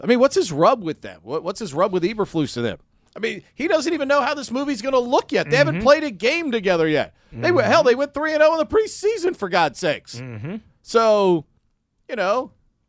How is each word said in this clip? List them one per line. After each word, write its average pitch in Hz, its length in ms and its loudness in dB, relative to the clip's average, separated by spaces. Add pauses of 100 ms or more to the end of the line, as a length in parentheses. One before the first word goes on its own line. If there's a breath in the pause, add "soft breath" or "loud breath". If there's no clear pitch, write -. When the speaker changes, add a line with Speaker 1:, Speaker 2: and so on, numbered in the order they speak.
Speaker 1:
I - 60 -12
mean, 240 140 4
what's 269 160 2
his 233 160 0
rub 190 320 2
with 156 160 -8
them? 92 240 -14
What, 131 180 -6
what's 185 160 -8
his 165 160 -10
rub 190 180 0
with 180 120 0
Eberflus 180 500 -4
to 123 80 -6
them? 104 160 -4 (380)
I - 20 -14
mean, 214 240 -8 (140)
he 269 120 -4
doesn't 320 240 0
even 294 160 -4
know 285 140 2
how 277 120 -2
this 285 180 -10
movie's 269 300 -4
gonna 262 180 0
look 247 320 0
yet. 175 180 -2
They 233 60 2
haven't 277 200 2
Speaker 2:
Mm-hmm. 190 80 -4
Speaker 1:
played 302 200 4
a 294 80 -4
game 269 400 -2
together 180 360 0
yet. 135 260 -2 (180)
They 294 180 -2
went, 349 160 2
Speaker 2:
Mm-hmm. 208 60 2
Speaker 1:
hell, 320 100 6
they 254 140 4
went 285 180 -4
three 311 200 -2
and 302 80 2
oh 311 100 6
in 330 60 0
the 302 80 0
preseason, 403 680 -2
for 190 120 -6
God's 170 320 0
sakes. 143 400 -4
Speaker 2:
Mm-hmm. 127 360 -12 (260)
Speaker 1:
So, 208 640 2 (640)
you - 60 -10
know, 214 380 -2 (360)